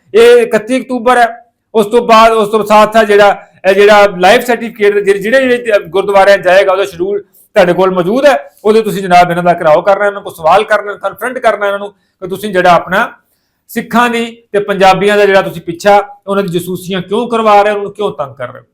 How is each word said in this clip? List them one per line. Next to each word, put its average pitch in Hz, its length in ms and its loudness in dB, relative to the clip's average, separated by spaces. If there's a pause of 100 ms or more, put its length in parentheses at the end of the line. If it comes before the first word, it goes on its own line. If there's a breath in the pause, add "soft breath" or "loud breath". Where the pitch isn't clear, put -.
(140)
ਇਹ 240 280 4
ਇਕੱਤੀ 226 400 -4
ਅਕਤੂਬਰ 247 360 -2
ਹੈ। 240 100 2 (480)
ਉਸ 214 100 2
ਤੋਂ 240 220 0
ਬਾਅਦ, 226 240 4
ਉਸ 220 180 -2
ਤੋਂ 214 140 -2
ਸਾਥ 214 340 2
ਹੈ 220 60 4
ਜਿਹੜਾ, 202 440 2 (220 soft breath)
ਇਹ 196 60 2
ਜਿਹੜਾ 202 320 4 (100)
ਲਾਈਫ 202 240 4
ਸਰਟੀਫਿਕੇਟ 220 560 -2
ਜਿਹੜੇ, 196 220 0
ਜਿਹੜੇ, 247 380 0
ਜਿਹੜੇ 226 220 -2 (100)
ਗੁਰਦੁਆਰਿਆਂ 196 480 2
ਜਾਏਗਾ 185 340 2
ਉਹਦਾ 190 140 -2
ਸ਼ਡਿਊਲ 185 360 -6
ਤੁਹਾਡੇ - 520 -2
ਕੋਲ 185 180 0
ਮੌਜੂਦ 190 340 -2
ਹੈ, 269 240 0 (140)
ਉਹਦੇ 220 180 2
ਤੁਸੀਂ 196 220 -6
ਜਨਾਬ 175 280 2
ਇਹਨਾਂ 170 120 -4
ਦਾ 175 100 2
ਘਿਰਾਓ 165 280 2
ਕਰਨਾ, 202 260 0
ਇਹਨਾਂ 196 140 -6
ਕੋਲ 196 120 -14
ਸਵਾਲ 170 300 0
ਕਰਨਾ, 202 300 -4
ਕਨਫਰੰਟ 196 460 -8
ਕਰਨਾ 208 260 -2
ਇਹਨਾਂ 202 140 -4
ਨੂੰ 202 120 -12
ਕਿ - 360 -20
ਤੁਸੀਂ 196 260 -8
ਜਿਹੜਾ 180 180 2
ਆਪਣਾ 180 420 -2 (540)
ਸਿੱਖਾਂ 233 420 -2
ਦੀ 233 420 -6
ਤੇ 202 80 -2
ਪੰਜਾਬੀਆਂ 196 580 2
ਦਾ 208 80 4
ਜਿਹੜਾ 196 160 2
ਤੁਸੀਂ 170 200 -10
ਪਿੱਛਾ, 202 400 0 (260)
ਉਹਨਾਂ 196 160 -2
ਦੀ 175 160 -4
ਜਸੂਸੀਆਂ 180 420 -8
ਕਿਉਂ 208 280 -6
ਕਰਵਾ 220 320 2
ਰਹੇ 208 100 0
ਹੋ, 208 40 -4
ਉਹਨਾਂ 202 80 -6
ਨੂੰ 196 100 -12
ਕਿਉਂ 202 180 -6
ਤੰਗ 131 240 -12
ਕਰ 123 120 -12
ਰਹੇ 120 140 -20
ਹੋ। - 120 -20